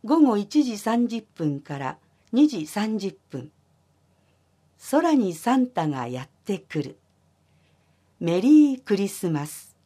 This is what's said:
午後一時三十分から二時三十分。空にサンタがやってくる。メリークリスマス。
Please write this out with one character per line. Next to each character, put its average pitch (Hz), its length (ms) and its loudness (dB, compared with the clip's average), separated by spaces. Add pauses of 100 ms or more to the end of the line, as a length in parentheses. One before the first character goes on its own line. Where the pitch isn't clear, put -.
午 285 160 2
後 247 180 6
一 208 260 0
時 233 140 -4
三 233 300 0
十 220 160 -6
分 147 380 -6
か 139 180 -10
ら 139 180 -8 (340)
二 285 160 4
時 175 200 -4
三 214 320 -4
十 190 180 -8 (140)
分。 127 180 -12 (1400)
空 320 240 2
に 196 180 0
サ 240 220 -2
ン 254 100 2
タ 170 220 -4
が 131 200 -6
や 127 180 -8
っ - 40 -20 (160)
て 196 140 -4
く - 240 -6
る。 - 160 -14 (1200)
メ 170 200 -2
リ 285 380 6
ー - 60 -20
ク 208 120 0
リ 196 120 -2
ス 180 240 -4
マ 147 160 -2
ス。 - 280 -20 (100)